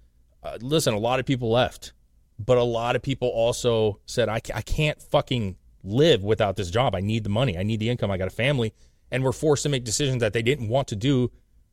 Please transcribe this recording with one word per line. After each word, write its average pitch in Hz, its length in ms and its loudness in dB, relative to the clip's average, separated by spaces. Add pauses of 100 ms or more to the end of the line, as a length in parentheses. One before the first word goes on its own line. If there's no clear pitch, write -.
(420)
Uh, 73 180 -10
listen, 131 340 0
a 104 40 -2
lot 123 220 0
of 120 60 -6
people 127 240 -2
left, - 420 0 (480)
but 123 180 4
a 120 60 4
lot 120 320 0
of 123 60 -6
people 127 260 -2
also 113 800 0
said, 113 220 0
"I 113 120 -4
ca-, - 160 -10
I 107 60 -4
can't - 380 -2
fucking 120 540 -2 (300)
live 113 400 4
without 104 320 0
this 92 160 -4
job. 117 240 0
I 90 40 -2
need 107 220 -2
the 101 80 -4
money. 107 260 0
I 92 60 -4
need 107 160 -2
the 110 100 -2
income. 117 220 -2
I 98 60 -2
got 92 100 -2
a 90 40 -6
family." 120 420 0 (400)
And 127 100 -2
were 131 100 2
forced 147 300 2
to 151 60 -2
make 131 160 -2
decisions 127 380 0
that 107 100 2
they 117 100 0
didn't 123 260 0
want 131 200 0
to 110 80 -6
do 123 340 2 (420)